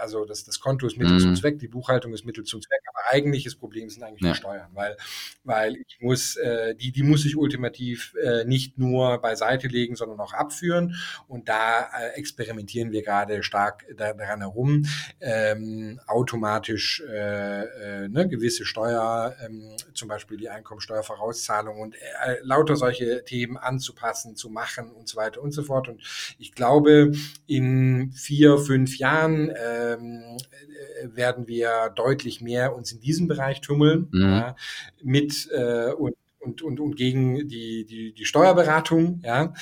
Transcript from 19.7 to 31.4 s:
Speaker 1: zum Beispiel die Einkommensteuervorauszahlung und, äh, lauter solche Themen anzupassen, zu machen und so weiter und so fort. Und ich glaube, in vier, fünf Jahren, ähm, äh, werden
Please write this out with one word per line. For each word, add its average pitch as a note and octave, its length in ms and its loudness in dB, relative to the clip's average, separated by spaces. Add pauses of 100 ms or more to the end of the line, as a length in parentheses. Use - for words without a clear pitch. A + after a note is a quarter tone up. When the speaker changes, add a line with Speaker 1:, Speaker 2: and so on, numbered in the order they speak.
Speaker 1:
zum - 160 -12
Beispiel G#2+ 300 -10
die G#2 100 -12
Einkommensteuervorauszahlung G#2+ 1300 -6
und, A2 180 -12
äh, - 460 -6
lauter D3 340 2
solche B2 480 0
Themen B2 320 -6
anzupassen, A#2+ 800 -6
zu - 140 -12
machen A2+ 420 -8
und A2 160 -20
so - 80 -10
weiter A2 260 -4
und D3 100 -4
so D3 100 -4
fort. C3+ 260 -2
Und A2+ 120 -14 (380)
ich - 160 -20
glaube, D3 580 8 (340)
in C3 640 4
vier, D3 460 8
fünf C3+ 400 2
Jahren, D#3 520 2
ähm, A#2 840 -6 (680)
äh, B2+ 140 -10
werden B2 300 0